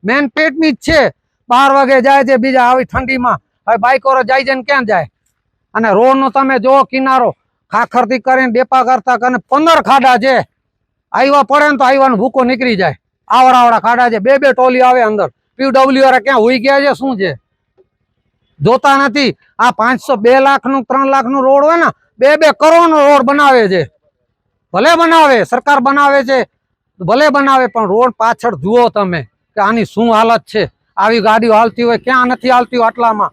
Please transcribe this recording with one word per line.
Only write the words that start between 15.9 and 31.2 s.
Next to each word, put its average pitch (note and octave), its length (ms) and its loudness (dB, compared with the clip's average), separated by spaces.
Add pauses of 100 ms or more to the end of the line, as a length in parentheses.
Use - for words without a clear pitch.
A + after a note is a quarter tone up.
વાળા C4 140 4
ક્યાં B3 200 -2
હોઈ A#3+ 200 0
ગયા C#4 220 0
છે, C#4 140 0
શું B3+ 240 -8
છે? E3+ 200 -6 (1200)
જોતા C#4 460 2
નથી. B3 300 -2 (220)
આ A#3+ 120 2
પાંચસો, A#3+ 460 -2
બે A#3+ 240 2
લાખનું, C4+ 440 -2
ત્રણ C4+ 220 -4
લાખનું C4+ 360 -2
રોડ C#4 220 2
હોય E4 120 2
ને, E4+ 100 0 (320)
બે C#4 180 2
બે D#4 100 2 (140)
કરોડનો D#4+ 480 4
રોડ C#4+ 140 4
બનાવે C4+ 460 2
છે. F3+ 220 -4 (840)
ભલે C#4 240 2
બનાવે, D#4+ 480 2
સરકાર C#4 360 -2
બનાવે C#4 440 0
છે, B3+ 240 -2 (520)
ભલે B3 300 0
બનાવે, C4+ 360 0
પણ A3 200 -4
રોડ A3+ 240 0
પાછળ A3+ 440 -4
જુઓ G#3+ 340 0
તમે F3+ 340 -4
કે - 380 -12
આની G#3+ 240 -2
શું A3+ 300 -2
હાલત A3+ 260 0
છે. - 320 -6 (240)
આવી A3 240 0